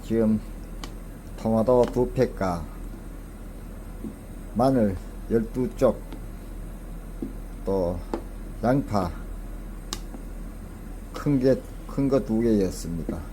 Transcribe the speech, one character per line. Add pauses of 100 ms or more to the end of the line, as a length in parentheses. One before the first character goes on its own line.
지금 (960)
토마토
두
팩과 (1900)
마늘 (320)
열두
쪽, (1600)
또 (640)
양파 (2000)
큰
게, (260)
큰
거
두
개였습니다. (140)